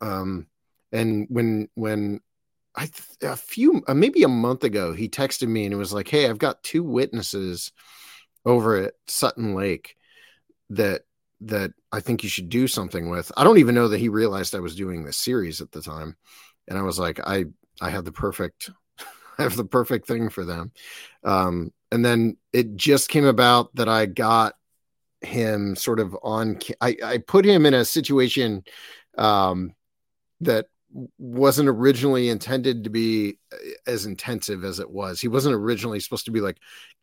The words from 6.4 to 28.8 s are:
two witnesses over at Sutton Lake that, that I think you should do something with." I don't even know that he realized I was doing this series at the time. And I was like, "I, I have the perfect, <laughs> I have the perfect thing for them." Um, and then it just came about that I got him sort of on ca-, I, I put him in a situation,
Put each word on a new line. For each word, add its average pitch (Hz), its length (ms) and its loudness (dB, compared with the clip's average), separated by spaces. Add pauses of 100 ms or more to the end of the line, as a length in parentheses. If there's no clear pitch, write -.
two 170 200 -2
witnesses 110 880 -4 (760)
over 113 320 4
at 95 160 -4 (140)
Sutton 113 480 -2
Lake 95 400 -4 (760)
that, 101 320 -2 (380)
that 104 300 -4 (200)
I 104 100 -6
think 117 220 -2
you 104 60 -8
should 90 200 -8
do 123 180 2
something 90 420 -6
with." 87 280 -6
I 135 60 4
don't 214 160 10
even 120 160 6
know 120 140 4
that 104 100 0
he 117 100 0
realized 104 460 0
I 98 40 -6
was 85 160 -8
doing 92 280 -8
this 71 140 -8
series 98 440 -4
at 71 100 -14
the 78 100 -14
time. 78 360 -12 (500)
And 92 100 -6
I 98 40 -2
was 92 180 -4
like, 82 260 -4
"I, 98 200 -2 (340)
I 92 100 -6
have 87 160 -6
the 78 60 -10
perfect, - 580 -6 (360)
<laughs> - 320 -18
I 151 60 -2
have 117 140 -2
the 113 80 -4
perfect 120 420 -2
thing 117 220 -4
for 95 160 -8
them." 85 260 -8 (520)
Um, 90 500 0 (180)
and 120 140 2
then 117 320 2 (160)
it 117 220 2
just 139 340 2
came 147 160 4
about 123 500 6
that 117 140 0
I 110 160 2
got 110 500 2 (640)
him 107 540 -2
sort 113 260 -2
of 98 200 -6
on 110 340 -2
ca-, - 260 -10
I, 120 200 0
I 117 180 -4
put 196 260 4
him 185 200 8
in 143 80 8
a 123 120 4
situation, 127 800 0 (540)